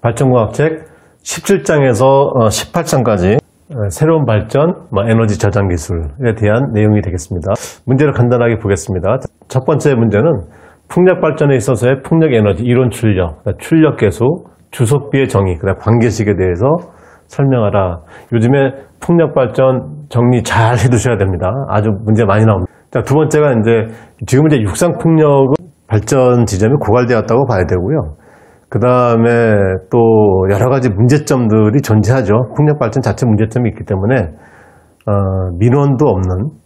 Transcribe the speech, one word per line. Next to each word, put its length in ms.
발전공학 500
책 320
십칠 440
장에서, 420
어, 440
십팔 340
장까지, 540
어, 160
새로운 360
발전, 480
뭐, 160
에너지 320
저장 300
기술에 680
대한 380
내용이 300
되겠습니다. 500
문제를 260
간단하게 460
보겠습니다. 600
첫 180
번째 300
문제는 460
풍력 320
발전에 340
있어서의 480
풍력 300
에너지 300
이론 260
출력, 540
그러니까 160
출력 360
계수, 300
주속비의 580
정의, 280
그다음 220
관계식에 560
대해서 300
설명하라. 720
요즘에 400
풍력 340
발전 760
정리 340
잘 300
해두셔야 420
됩니다. 340
아주 220
문제 220
많이 200
나옵니다. 240
자, 100
두 120
번째가 460
이제 280
지금 220
이제 140
육상 380
풍력은 560
발전 600
지점이 340
고갈되었다고 680
봐야 200
되고요. 500
그다음에 580
또 80
여러 200
가지 200
문제점들이 920
존재하죠. 760
풍력 240
발전 220
자체 240
문제점이 460
있기 120
때문에, 480
어, 40
민원도 460
없는 460